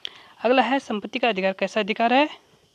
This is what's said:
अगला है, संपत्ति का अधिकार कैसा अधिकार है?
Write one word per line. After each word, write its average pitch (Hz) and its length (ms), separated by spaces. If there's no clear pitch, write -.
अगला 254 180
है, 254 180
संपत्ति 220 400
का 240 100
अधिकार 190 240
कैसा 196 260
अधिकार 220 340
है? 285 160